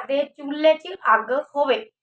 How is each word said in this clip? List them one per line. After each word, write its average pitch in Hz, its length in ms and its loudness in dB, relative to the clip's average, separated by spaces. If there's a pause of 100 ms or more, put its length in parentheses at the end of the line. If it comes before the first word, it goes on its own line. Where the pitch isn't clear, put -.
ਦੇ 277 200 0
ਚੁੱਲ੍ਹੇ 294 480 2
'ਚ 349 200 -12 (200)
ਅੱਗ 214 180 0 (240)
ਹੋਵੇ। 269 280 0 (180)